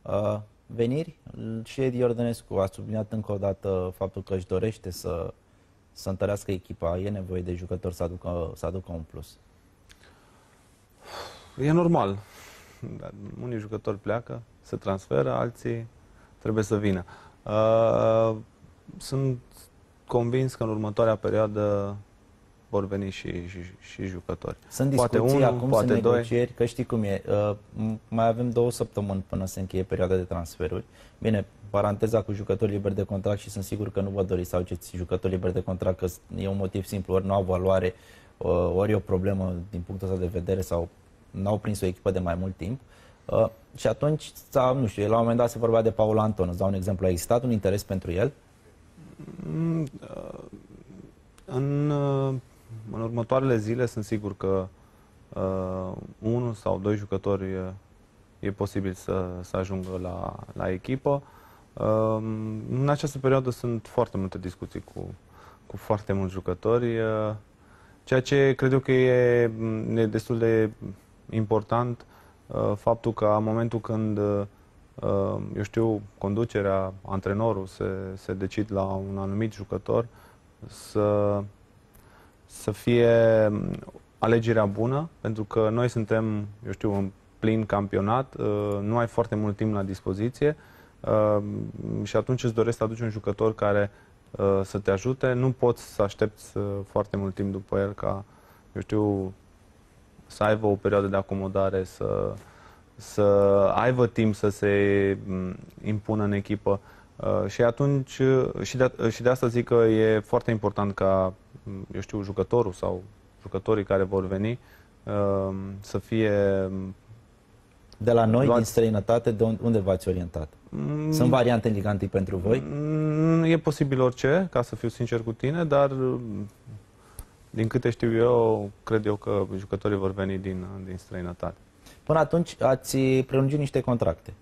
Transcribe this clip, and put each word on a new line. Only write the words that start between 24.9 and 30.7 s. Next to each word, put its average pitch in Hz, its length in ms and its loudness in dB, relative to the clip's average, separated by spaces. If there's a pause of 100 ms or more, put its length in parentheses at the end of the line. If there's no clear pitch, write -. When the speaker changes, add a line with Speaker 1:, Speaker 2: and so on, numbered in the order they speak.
Speaker 2:
Poate 120 220 2
Speaker 1:
discuții 131 200 4
Speaker 2:
unul, 123 180 4
Speaker 1:
acum, 123 140 -2
Speaker 2:
poate 113 180 4
Speaker 1:
sunt 117 140 4
Speaker 2:
doi. 117 100 4
Speaker 1:
negocieri, 120 420 0
că 117 120 0
știi 117 200 -4
cum 113 180 -2
e, 98 260 -2
uh, 104 260 0 (180)
m-, 110 340 -4
mai 113 200 2
avem 120 220 0
două 120 220 2
săptămâni 101 560 -4
până 95 180 -4
se 92 140 -10
încheie 95 240 -2
perioada 92 320 0
de 92 60 0
transferuri. 87 640 -6 (360)